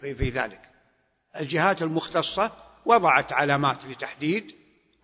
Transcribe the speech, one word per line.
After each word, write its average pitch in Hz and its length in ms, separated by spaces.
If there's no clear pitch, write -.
في، 139 140
في 127 160
ذلك. 117 400
الجهات 165 460
المختصة 165 720
وضعت 165 480
علامات 139 540
لتحديد 147 680